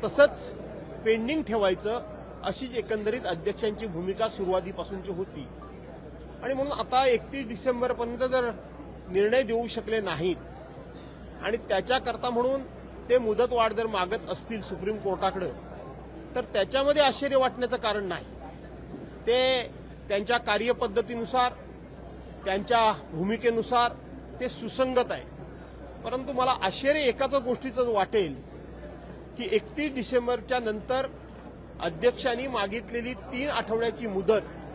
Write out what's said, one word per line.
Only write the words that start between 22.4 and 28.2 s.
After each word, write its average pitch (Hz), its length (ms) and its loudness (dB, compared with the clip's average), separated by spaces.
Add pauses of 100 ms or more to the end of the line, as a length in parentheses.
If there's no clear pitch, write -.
त्यांच्या 214 480 6 (180)
भूमिकेनुसार 233 800 4 (480)
ते 254 100 -2
सुसंगत 247 640 2
आहे. 135 120 -6 (800)
परंतु 254 300 -4
मला 254 280 4
आश्चर्य 269 380 4
एकाच 262 340 2
गोष्टीचं 247 600 2
वाटेल 190 400 2 (1040)